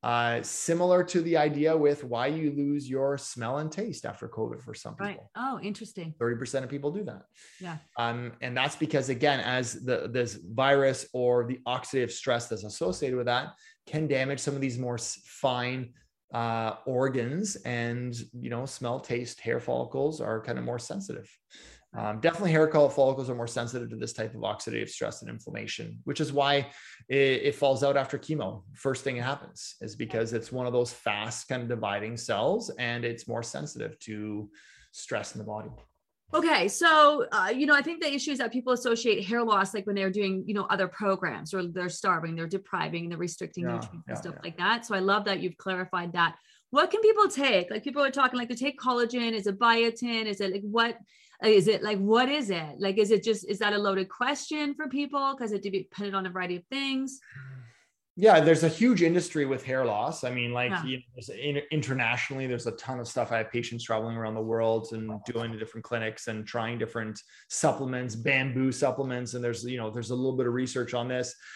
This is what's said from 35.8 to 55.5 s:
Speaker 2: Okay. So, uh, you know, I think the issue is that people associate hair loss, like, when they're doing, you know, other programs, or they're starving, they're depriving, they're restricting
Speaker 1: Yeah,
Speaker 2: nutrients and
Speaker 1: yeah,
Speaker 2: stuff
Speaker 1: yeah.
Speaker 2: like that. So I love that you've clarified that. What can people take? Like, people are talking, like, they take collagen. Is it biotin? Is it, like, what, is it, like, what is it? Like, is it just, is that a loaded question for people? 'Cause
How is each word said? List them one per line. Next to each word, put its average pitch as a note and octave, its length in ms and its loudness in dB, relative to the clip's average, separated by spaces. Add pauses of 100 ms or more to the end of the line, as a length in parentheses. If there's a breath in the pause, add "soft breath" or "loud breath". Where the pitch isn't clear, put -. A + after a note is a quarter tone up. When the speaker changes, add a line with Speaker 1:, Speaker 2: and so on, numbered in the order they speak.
Speaker 2:
Okay. D4+ 340 4
So, D4+ 640 6
uh, G3+ 240 2
you C4+ 100 2
know, D4 80 6
I C#4+ 80 6
think E4 220 -6
the D4 100 0
issue C#4+ 180 -2
is C4+ 80 -2
that A#3 120 -2
people B3 220 0
associate A#3 520 2
hair A#3 180 0
loss, G3+ 300 4
like, G3+ 140 -4
when G3+ 80 0
they're F#3+ 160 2
doing, F#3+ 340 0
you G#3 80 -2
know, G3 120 0
other F#3+ 240 2
programs, F#3 640 -2
or F#3 120 -2
they're F3 220 -4
starving, E3 480 0
they're E3 120 -4
depriving, E3+ 600 -4
they're E3+ 100 -6
restricting F3 460 -6
Speaker 1:
Yeah, E3+ 120 -2
Speaker 2:
nutrients A2+ 180 -8
and E3 160 -14
Speaker 1:
yeah, A#2 60 -6
Speaker 2:
stuff - 200 -8
Speaker 1:
yeah. - 80 -18
Speaker 2:
like E3 140 -10
that. A3 280 0
So A3 80 -4
I F#3+ 60 0
love G3 260 2
that G3 140 0
you've F3 180 -4
clarified F3+ 560 -4
that. E3+ 220 2 (360 soft breath)
What E4 200 4
can G#4+ 80 2
people G#4+ 300 8
take? A#3 420 2
Like, A3+ 140 -6
people C#4+ 180 2
are C4+ 80 4
talking, B3+ 260 4
like, A#3+ 120 -2
they B3 60 -2
take C4+ 220 -2
collagen. A#3+ 540 2
Is G#3 160 -2
it G3 100 -2
biotin? A#3 680 4
Is G3+ 160 -2
it, G3 100 0
like, G3 120 -4
what, A3+ 340 0 (480 soft breath)
is G#3+ 240 8
it, G#3+ 120 4
like, G#3+ 180 0
what A3 280 6
is C#4 220 0
it? D#3+ 300 -2
Like, G3 180 0
is G#3+ 140 6
it G3+ 120 6
just, A3 240 0
is G#3 120 -4
that G#3 120 2
a G#3 60 2
loaded F#3+ 320 0
question C#4+ 640 -2
for D4 160 -6
people? C#4 460 0
'Cause A#3 180 -4